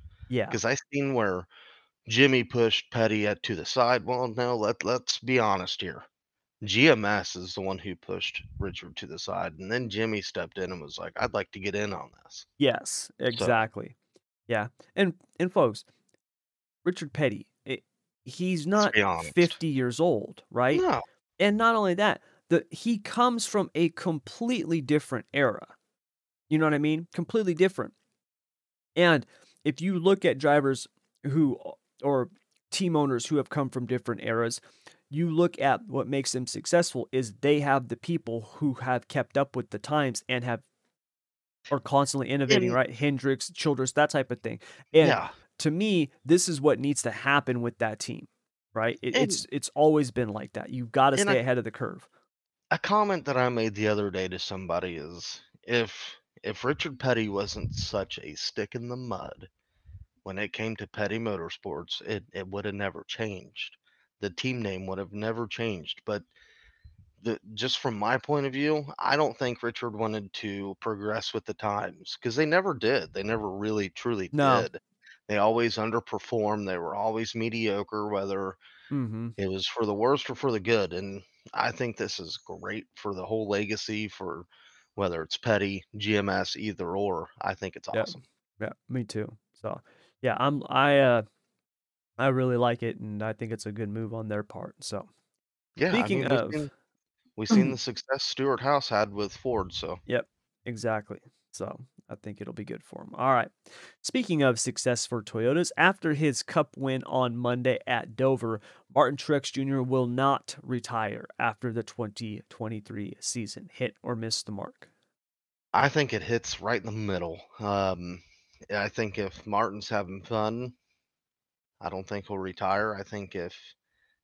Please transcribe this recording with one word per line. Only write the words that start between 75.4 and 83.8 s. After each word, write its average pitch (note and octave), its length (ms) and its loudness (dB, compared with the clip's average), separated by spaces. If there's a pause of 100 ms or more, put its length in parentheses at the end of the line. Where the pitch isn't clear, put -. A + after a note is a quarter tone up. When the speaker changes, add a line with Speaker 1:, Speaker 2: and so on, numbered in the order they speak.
Speaker 2:
underperformed, G#2+ 880 -2
they F#2 120 -2
were E2+ 180 -4
always A2 380 -2
mediocre, G#2+ 720 -2
whether G2 480 -2 (340)
Speaker 1:
Mm-hmm. A#2 380 -4 (100)
Speaker 2:
it G2 120 -2
was F#2+ 160 -4
for A2+ 200 -2
the G#2 80 0
worst B2+ 360 2
or B2+ 40 -6
for C3 180 0
the A2 80 -2
good, G2 320 2
and G2 300 -8 (320)
I B2 180 0
think A#2+ 240 -4
this G#2 240 -4
is - 180 -10
great F#2+ 480 -10 (100)
for G2+ 180 -6
the F2+ 100 -8
whole G#2+ 240 -4
legacy G#2+ 600 -2